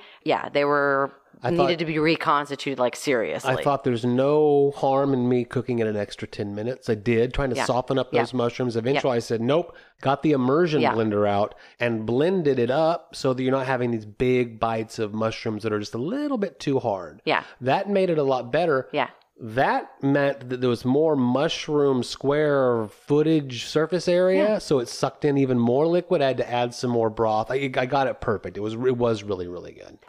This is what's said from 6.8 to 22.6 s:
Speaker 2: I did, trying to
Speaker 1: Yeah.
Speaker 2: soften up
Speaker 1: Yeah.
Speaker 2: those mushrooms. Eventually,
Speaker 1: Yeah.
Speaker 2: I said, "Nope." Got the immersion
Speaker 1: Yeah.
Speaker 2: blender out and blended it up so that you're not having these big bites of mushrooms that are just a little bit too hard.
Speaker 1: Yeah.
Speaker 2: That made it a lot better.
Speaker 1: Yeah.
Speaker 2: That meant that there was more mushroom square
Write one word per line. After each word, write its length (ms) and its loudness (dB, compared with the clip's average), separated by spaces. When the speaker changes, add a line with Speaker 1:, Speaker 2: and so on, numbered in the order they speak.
Speaker 2:
I 60 2
did, 360 0
trying 160 -2
to 80 -2
Speaker 1:
Yeah. 80 4
Speaker 2:
soften 340 0
up 140 -4
Speaker 1:
Yeah. 80 2
Speaker 2:
those 140 -4
mushrooms. 420 -2
Eventually, 360 0
Speaker 1:
Yeah. 40 0
Speaker 2:
I 40 0
said, 200 -4
"Nope." 340 0
Got 200 0
the 100 2
immersion 500 2
Speaker 1:
Yeah. 100 2
Speaker 2:
blender 340 2
out 280 0
and 260 -2
blended 540 0
it 120 2
up 460 0
so 160 0
that 100 -4
you're 100 0
not 140 0
having 240 0
these 160 -4
big 540 0
bites 380 -4
of 160 -4
mushrooms 480 -4
that 100 -2
are 60 0
just 160 -8
a 40 -6
little 400 -4
bit 220 -6
too 180 0
hard. 460 -4
Speaker 1:
Yeah. 200 2
Speaker 2:
That 280 0
made 220 2
it 80 0
a 40 2
lot 300 0
better. 400 0
Speaker 1:
Yeah. 160 0
Speaker 2:
That 460 0
meant 480 0
that 100 -6
there 80 2
was 160 0
more 320 2
mushroom 840 0
square 840 0